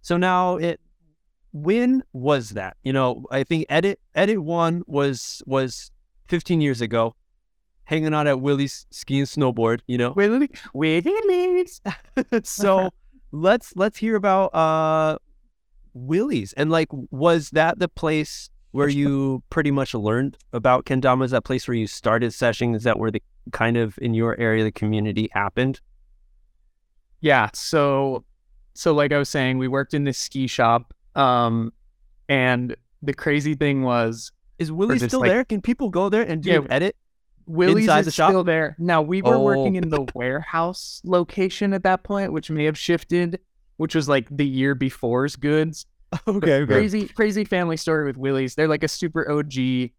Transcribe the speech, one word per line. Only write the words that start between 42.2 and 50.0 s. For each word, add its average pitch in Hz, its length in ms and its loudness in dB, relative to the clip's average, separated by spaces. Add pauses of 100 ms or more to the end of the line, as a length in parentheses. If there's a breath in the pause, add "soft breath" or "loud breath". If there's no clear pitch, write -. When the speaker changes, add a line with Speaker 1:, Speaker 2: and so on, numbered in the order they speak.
Speaker 2:
which 156 180 -6
may 151 140 -2
have 151 140 0
shifted, 170 600 -2 (380)
which 156 180 -4
was, 147 140 0
like, 139 220 2
the 143 160 0
year 135 280 0
before's 131 600 -2
goods. 151 500 -2 (260)
Speaker 1:
<laughs> - 160 -4
Okay, 170 340 2
okay. 143 40 -2
Speaker 2:
Crazy, 202 420 2
crazy 214 360 0
family 175 320 -2
story 156 300 -2
with 135 100 -4
Willie's. 135 380 -2
They're, 156 140 2
like, 156 160 0
a 151 40 -2
super - 400 -4
O 147 140 0
G 131 560 -2